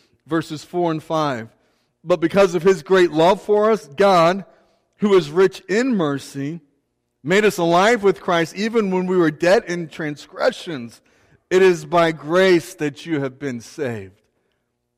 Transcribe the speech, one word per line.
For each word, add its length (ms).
verses 380
four 260
and 120
five, 460
"But 160
because 340
of 80
his 200
great 300
love 280
for 300
us, 160
God, 580
who 180
is 160
rich 380
in 280
mercy, 640
made 200
us 140
alive 460
with 160
Christ 340
even 380
when 140
we 100
were 160
dead 320
in 240
transgressions. 1120
It 120
is 220
by 280
grace 640
that 320
you 140
have 180
been 220
saved." 600